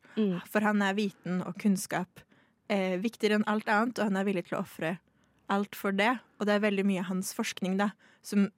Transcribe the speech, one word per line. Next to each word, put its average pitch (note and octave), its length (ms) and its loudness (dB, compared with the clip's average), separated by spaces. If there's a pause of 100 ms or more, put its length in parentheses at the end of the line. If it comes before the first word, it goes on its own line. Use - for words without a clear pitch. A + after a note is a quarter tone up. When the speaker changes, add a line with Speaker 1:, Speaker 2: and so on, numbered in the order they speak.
(160)
Speaker 1:
Mm. F#3+ 300 0
Speaker 2:
For - 140 0
han G#3 220 2
er G3 120 0
viten F#3+ 520 -2
og F3+ 120 -8
kunnskap, F3+ 600 -2 (500)
eh, F#3+ 280 0
viktigere G#3+ 380 0
enn G#3 100 2
alt G#3+ 220 0
annet, A3+ 300 2
og G#3 60 0
han G3 120 0
er G3 80 0
villig F#3+ 220 0
til - 120 -4
å - 40 -4
ofre E3 360 -6 (500)
alt G3+ 260 -2
for - 180 -4
det. G#3+ 280 2 (180)
Og G#3 80 0
det G#3 160 4
er G#3+ 80 4
veldig G3 140 0
mye G3 180 2
hans F#3 300 -4
forskning F#3+ 460 -4
da, G3+ 120 2 (320)
som G3+ 360 2